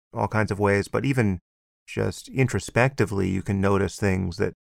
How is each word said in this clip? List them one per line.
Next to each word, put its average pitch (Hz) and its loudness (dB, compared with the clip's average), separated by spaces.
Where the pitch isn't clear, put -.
all 110 -2
kinds 107 0
of 98 -2
ways, 101 2
but 113 -2
even 113 0
just - -6
introspectively, 110 0
you 95 0
can 98 -2
notice 98 2
things 92 0
that, 98 -2